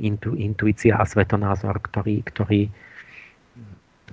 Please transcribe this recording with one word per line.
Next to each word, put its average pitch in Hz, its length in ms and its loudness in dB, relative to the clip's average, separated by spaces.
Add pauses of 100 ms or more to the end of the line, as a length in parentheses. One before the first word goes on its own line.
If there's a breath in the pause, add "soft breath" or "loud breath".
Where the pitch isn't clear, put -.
intu-, 107 360 -2
intuícia 107 600 2
a 107 80 4
svetonázor, 101 800 0
ktorý, 104 400 -4
ktorý 104 480 0 (1400 loud breath)